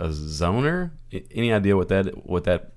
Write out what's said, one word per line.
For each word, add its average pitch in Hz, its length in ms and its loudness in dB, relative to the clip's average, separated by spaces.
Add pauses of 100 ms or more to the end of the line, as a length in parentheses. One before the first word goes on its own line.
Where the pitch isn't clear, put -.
a 82 80 -2
zoner. 90 840 -2 (220)
I, 95 100 -8 (100)
any 117 200 0
idea 101 240 4
what 90 140 2
that, 95 360 0
what 90 180 -2
that - 320 0